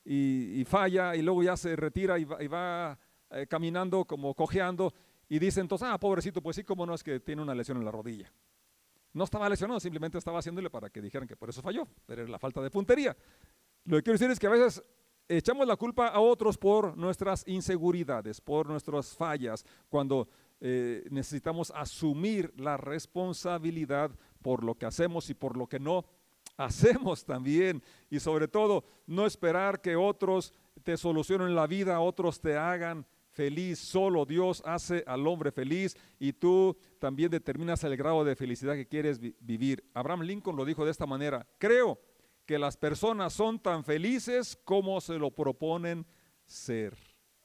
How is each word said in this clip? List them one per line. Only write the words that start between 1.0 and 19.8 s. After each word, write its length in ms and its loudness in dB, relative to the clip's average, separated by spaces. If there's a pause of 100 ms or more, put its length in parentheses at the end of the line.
y 80 0
luego 180 4
ya 160 2
se 180 -4
retira 440 0
y 60 -4
va, 180 -8
y 40 -4
va, 520 -6 (320)
eh, 160 -8
caminando 580 0
como 300 -4
cojeando 580 0 (340)
y 120 0
dicen 220 2
entonces, 300 -2
"Ah, 80 -2
pobrecito, 420 0
pues 140 -6
sí, 80 -8
cómo 220 -4
no, 80 -4
es 100 -8
que 160 -4
tiene 220 -8
una 140 -4
lesión 220 -4
en 80 -4
la 60 -6
rodilla". 400 -10 (840)
No 60 0
estaba 260 -2
lesionado, 300 -2
simplemente 400 -6
estaba 180 -6
haciéndole 320 -6
para 220 -12
que 100 -12
dijeran 260 -8
que 80 -18
por 140 -14
eso 140 -12
falló, 240 -6 (180)
pero 160 -10
era 80 -10
la 80 -10
falta 240 -6
de 80 -4
puntería. 480 2 (680)
Lo 120 6
que 60 4
quiero 100 6
decir 160 6
es 80 2
que 80 2
a 60 6
veces 320 6 (440)
echamos 380 2
la 100 4
culpa 340 0
a 100 2
otros 360 6
por 400 2
nuestras 520 -2
inseguridades, 920 0
por 280 0
nuestras 480 -4
fallas, 500 -4 (240)